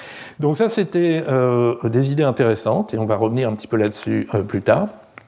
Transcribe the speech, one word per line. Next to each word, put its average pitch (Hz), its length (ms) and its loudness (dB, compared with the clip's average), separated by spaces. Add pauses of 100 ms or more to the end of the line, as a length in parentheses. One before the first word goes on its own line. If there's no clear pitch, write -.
(380)
Donc 147 180 0
ça, 220 120 2
c'était, 175 600 0
euh, 123 540 2
des 131 300 2
idées 151 100 0
intéressantes, 127 720 0
et 113 40 -4
on 110 80 -2
va 107 100 0
revenir 113 320 0
un 110 60 -2
petit 107 120 -12
peu - 100 -2
là-dessus, 107 580 -2
euh, 104 80 0
plus 101 200 -4
tard. 151 240 4 (420)